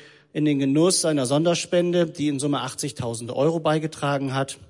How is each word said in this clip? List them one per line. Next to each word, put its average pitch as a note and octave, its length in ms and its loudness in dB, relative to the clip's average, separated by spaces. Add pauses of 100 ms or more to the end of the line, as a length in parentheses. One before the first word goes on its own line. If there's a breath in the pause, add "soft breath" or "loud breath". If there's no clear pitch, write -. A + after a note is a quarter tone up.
(320 loud breath)
in D3+ 140 0
den D3 140 2
Genuss D3+ 460 2
einer D3 200 2
Sonderspende, E3+ 800 2
die D3 220 -4
in C#3+ 120 -2
Summe C#3+ 220 0
achtzigtausend A#2+ 720 -6
Euro E3 280 2
beigetragen D3+ 720 -2
hat. C3+ 260 -4 (100)